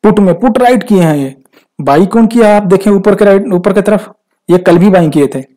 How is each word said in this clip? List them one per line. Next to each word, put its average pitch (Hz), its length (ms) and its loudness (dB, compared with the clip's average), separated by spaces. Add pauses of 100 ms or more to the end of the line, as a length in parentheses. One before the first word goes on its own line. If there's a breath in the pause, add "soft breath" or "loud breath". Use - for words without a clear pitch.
Put 208 160 2
में, 190 160 2
put 240 220 -2
right 247 260 0
किए 196 180 0
हैं। 160 140 0
ये 135 200 -8 (440 soft breath)
बाई 143 280 0
कौन 226 200 0
किया, 220 300 2
आप 208 80 -2
देखें 190 260 0
ऊपर 202 240 0
के 202 100 0
right, 196 280 0
ऊपर 180 200 -2
की 202 80 0
तरफ, 208 300 -4 (380)
ये 175 100 2
कल 175 180 0
भी 190 120 2
बाई 175 200 2
किए 143 180 0
थे। 131 140 -8 (160)